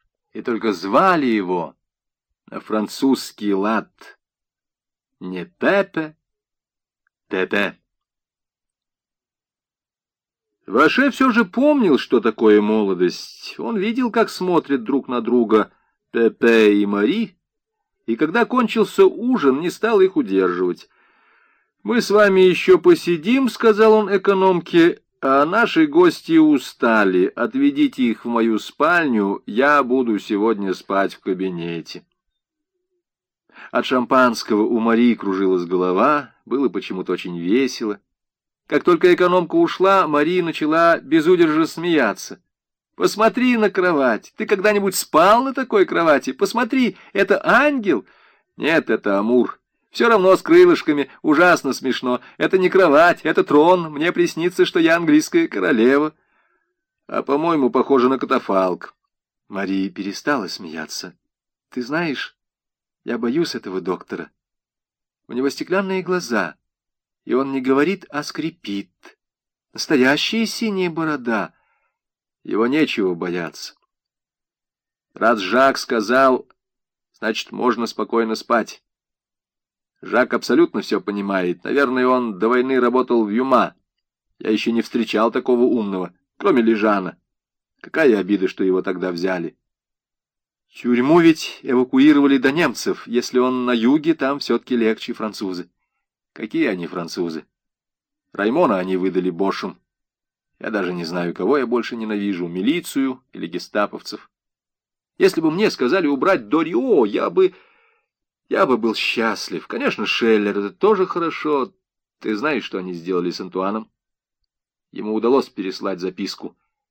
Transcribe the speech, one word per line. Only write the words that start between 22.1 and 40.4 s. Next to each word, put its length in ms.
еще 380
посидим", — 720
сказал 440
он 220
экономке, 880
"а 240
наши 400
гости 520
устали. 1000
Отведите 640
их 240
в 20
мою 300
спальню, 880
я 380
буду 340
сегодня 560
спать 400
в 60
кабинете". 840
От 140
шампанского 800
у 160
Мари 340
кружилась 520
голова, 680
было 240
почему-то 420
очень 260
весело. 640
Как 180
только 300
экономка 420
ушла, 520
Мари 340